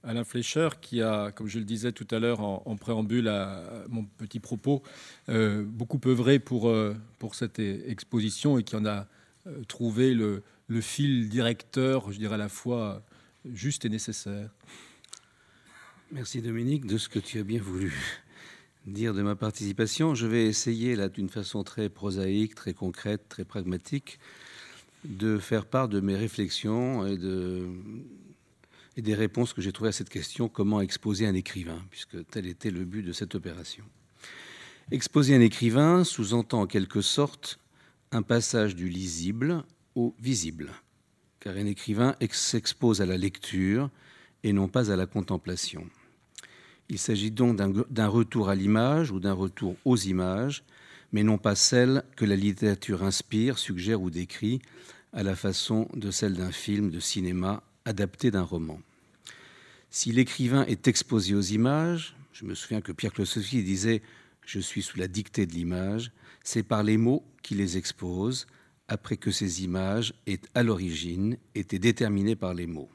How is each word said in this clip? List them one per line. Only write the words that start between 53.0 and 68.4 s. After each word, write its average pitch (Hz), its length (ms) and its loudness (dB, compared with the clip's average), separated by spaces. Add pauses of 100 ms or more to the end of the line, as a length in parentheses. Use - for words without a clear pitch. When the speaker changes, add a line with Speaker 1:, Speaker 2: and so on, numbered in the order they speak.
Speaker 2:
inspire, 110 520 2
suggère 95 460 0
ou 92 80 0
décrit 104 500 -2 (520)
à 101 100 -4
la 98 140 0
façon 110 580 0
de 101 160 -4
celle 98 240 0
d'un 90 160 -2
film 104 400 0
de 82 100 -6
cinéma 92 640 -2 (240)
adapté 104 440 0
d'un 98 120 2
roman. 80 380 -4 (1080)
Si - 240 -2
l'écrivain 127 540 4
est - 220 2
exposé 101 460 2
aux 101 60 4
images, 147 720 2 (180)
je - 120 -16
me 92 100 -6
souviens - 280 -4
que 92 100 -10
Pierre - 220 -4
Klossowski 104 480 -2
disait « 98 400 2 (420)
Je - 160 -6
suis 92 220 -6
sous - 160 -8
la 90 100 -4
dictée 101 380 -2
de 82 80 -10
l'image », 92 580 -2 (300)
c'est 110 220 -2
par 107 180 2
les 110 160 6
mots 120 260 4 (180)
qu'il 101 160 -2
les 95 200 0
expose, 92 680 -4 (420)